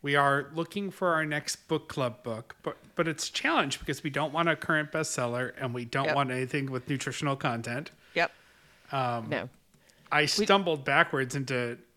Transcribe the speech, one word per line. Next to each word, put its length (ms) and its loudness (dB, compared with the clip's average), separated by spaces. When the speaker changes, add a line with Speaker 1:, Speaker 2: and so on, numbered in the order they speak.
Speaker 1:
We 140 2
are 380 4
looking 360 -4
for 240 -2
our 100 2
next 320 -4
book 200 -2
club 340 -4
book, 400 -8
but, 140 -6
but 120 0
it's 200 -4
a 40 -10
challenge 460 0
because 240 -6
we 80 -4
don't 220 -2
want 160 2
a 80 4
current 340 0
bestseller 720 -2
and 140 -4
we 100 -4
don't 220 -2
Speaker 2:
Yep. 100 2
Speaker 1:
want 160 2
anything 380 -2
with 180 -6
nutritional 480 -2
content. 540 -4
Speaker 2:
Yep. 180 2
Speaker 1:
Um, 400 -2
Speaker 3:
No. 180 -4
Speaker 1:
I 120 4
Speaker 3:
We 40 4
Speaker 1:
stumbled 580 4
backwards 520 4
into 420 -2